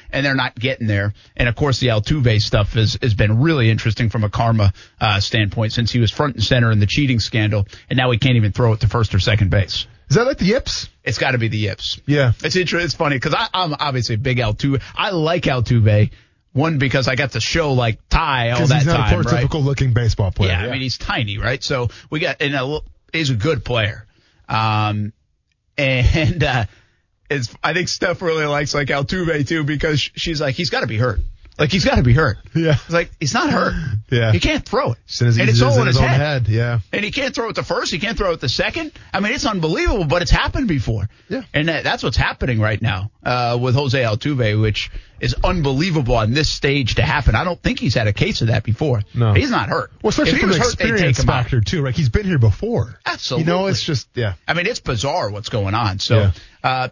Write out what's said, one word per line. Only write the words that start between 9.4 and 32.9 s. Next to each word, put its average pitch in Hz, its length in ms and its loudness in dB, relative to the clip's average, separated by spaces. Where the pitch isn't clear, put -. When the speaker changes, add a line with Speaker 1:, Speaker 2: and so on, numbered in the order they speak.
Speaker 1:
base. - 340 0
Speaker 2:
Is 139 60 0
that 220 100 4
like 269 140 0
the 208 60 0
yips? - 440 0
Speaker 1:
It's 131 160 -4
gotta 135 200 0
be 113 100 0
the 107 100 -2
yips. - 480 -6
Speaker 2:
Yeah. 139 240 2
Speaker 1:
It's 160 100 -2
inter-, 180 240 0
it's 170 160 -2
funny 147 240 -2
'cause 151 160 -2
I, 220 180 -2
I'm 180 240 -2
obviously 131 380 -2
a 107 40 -2
big 127 200 -2
Altuve. 127 420 0
I 208 160 -2
like 170 340 0
Altuve. 110 680 2
One, 156 260 0
because 131 300 0
I 131 80 0
got 135 160 -2
to 113 80 -4
show, 151 320 -2
like, 120 260 0
Ty 135 420 0
all 123 100 0
Speaker 2:
'Cause 151 80 4
Speaker 1:
that 131 100 4
Speaker 2:
he's 139 80 4
not 117 220 2
Speaker 1:
time, 107 120 4
Speaker 2:
a - 40 2
prototypical - 300 0
Speaker 1:
right? 156 100 0
Speaker 2:
looking 135 300 2
baseball 110 360 2
player. 95 220 0
Speaker 1:
Yeah, - 100 -2
Speaker 2:
Yeah. 110 60 -4
Speaker 1:
I 123 60 -4
mean, 131 80 -6
he's 131 140 -4
tiny, 110 420 -4
right? 120 240 -4
So 123 260 -2
we 156 120 -4
got, 165 200 -2
and 143 140 -2
a 143 40 -2
l-, 143 260 -4
he's 160 180 -2
a 131 40 0
good 123 300 -2
player. 110 420 -2
Um, 107 640 0
and, 143 680 0
uh, 127 220 0
it's, 135 240 -4
I 156 100 0
think 175 140 -2
Steph - 340 -4
really 160 240 -2
likes, 147 280 -2
like, 143 140 -2
Altuve 151 600 -2
too, 160 160 -2
because 151 360 -2
sh-, - 140 -6
she's 160 260 -6
like, 139 140 -2
"He's 175 160 -4
gotta 262 160 -4
be 110 120 -4
hurt. 123 220 0
Like, 156 140 0
he's 185 140 0
gotta 247 160 4
be 120 100 4
hurt." 147 240 2
Speaker 2:
Yeah. 165 200 2
Speaker 1:
It's - 160 -4